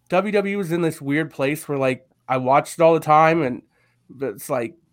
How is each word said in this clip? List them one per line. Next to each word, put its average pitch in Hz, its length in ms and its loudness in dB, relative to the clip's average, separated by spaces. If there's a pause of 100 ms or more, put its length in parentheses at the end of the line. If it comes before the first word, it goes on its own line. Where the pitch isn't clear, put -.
W 196 240 0
W 196 220 0
E - 20 -4
was 180 160 -4
in 170 100 0
this 160 180 -2
weird 147 300 -2
place 147 380 -6
where, 143 100 -4
like, 131 280 -2 (220)
I 131 100 0
watched 135 400 0
it 165 40 2
all 165 120 6
the 160 60 0
time, 160 420 4
and 127 200 -4 (580)
it's 123 300 -8
like 120 240 -4 (180)